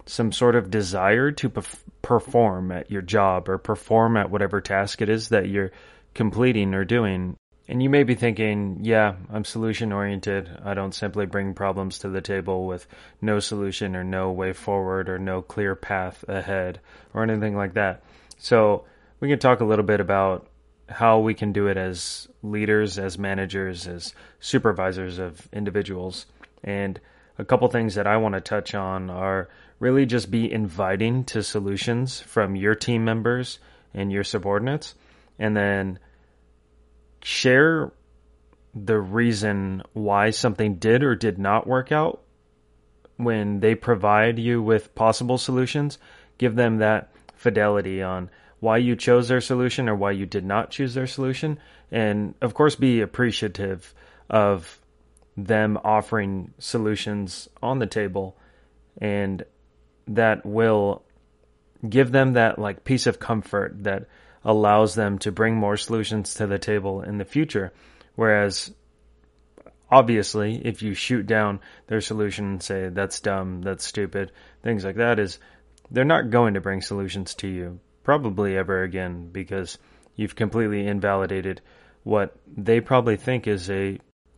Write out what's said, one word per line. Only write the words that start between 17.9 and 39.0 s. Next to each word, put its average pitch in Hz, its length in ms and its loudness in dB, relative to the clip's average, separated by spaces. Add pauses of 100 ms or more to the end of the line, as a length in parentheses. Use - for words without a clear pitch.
So 107 480 4 (360)
we 139 100 -2
can 143 80 2
talk 123 220 6
a 117 40 2
little 107 220 4
bit 104 140 2
about 95 480 0 (420)
how 113 300 4
we 110 120 2
can 101 220 -4
do 101 140 2
it 95 100 0
as 92 500 -8 (140)
leaders, 104 560 0
as 95 200 -6
managers, 95 720 -4
as 87 240 -12 (280)
supervisors 92 800 0
of 87 320 -10
individuals. 95 760 -6 (360)
And 98 380 -6 (380)
a 104 80 -10
couple 127 220 4
things 113 260 0
that 101 120 -2
I 107 120 4
want 107 160 2
to 95 80 -4
touch - 320 -4
on 95 340 -6
are 95 400 -4 (300)
really 131 260 4
just 117 260 0
be 113 220 0
inviting 104 720 -2
to 107 180 -4
solutions 110 800 -4
from 98 360 0
your 101 180 2
team 113 320 0
members 117 520 -2 (360)
and 98 180 -4
your 98 120 -2
subordinates, 104 720 -2 (440)
and 107 180 -2
then 98 420 0 (1200)
share 143 680 4 (840)
the 107 260 0